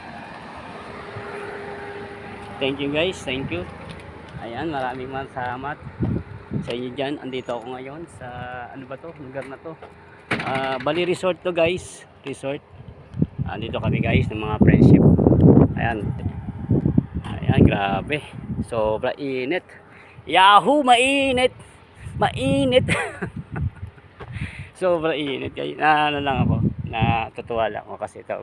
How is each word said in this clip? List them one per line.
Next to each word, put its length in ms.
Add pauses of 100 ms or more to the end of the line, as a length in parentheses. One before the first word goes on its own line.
(2500)
Thank 180
you, 120
guys. 280
Thank 320
you. 140 (760)
Ayan, 300
maraming 400
maraming 240
salamat 440 (840)
sa 100
inyo 220
dyan. 260
Andito 380
ako 80 (100)
ngayon 260 (100)
sa, 160 (440)
ano 140
ba 100
to? 220
Lugar 300
na 100
to. 160 (680)
Ah, 340
bali 260
resort 380
to, 100
guys. 540 (180)
Resort. 380 (840)
Andito 360
kami, 200
guys, 300
ng 100
mga 220
friendship. 420 (720)
Ayan. 240 (1200)
Ayan, 400
grabe. 600 (400)
Sobra 540
init. 480 (580)
Yahoo! 640
Mainit! 640 (640)
Mainit! 720 (960)
<laughs> 960
Sobra 340
init. 380
Kaya, 240
na, 140 (180)
ano 140
lang 160 (100)
ako. 80 (300)
Natutuwa 840
lang 160
ako 140
kasi 260
ito, 200